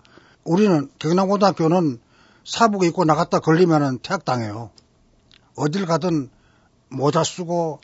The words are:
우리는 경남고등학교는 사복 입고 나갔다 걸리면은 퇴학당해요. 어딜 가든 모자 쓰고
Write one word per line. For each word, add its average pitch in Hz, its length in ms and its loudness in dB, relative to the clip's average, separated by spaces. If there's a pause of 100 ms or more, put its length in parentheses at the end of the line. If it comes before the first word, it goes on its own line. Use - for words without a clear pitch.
(440)
우리는 170 440 2 (100)
경남고등학교는 180 1040 0 (440)
사복 208 400 0
입고 170 200 0
나갔다 156 360 2
걸리면은 160 640 2
퇴학당해요. 117 680 -6 (840)
어딜 156 320 -4
가든 160 440 -2 (580)
모자 147 360 0
쓰고 170 600 -6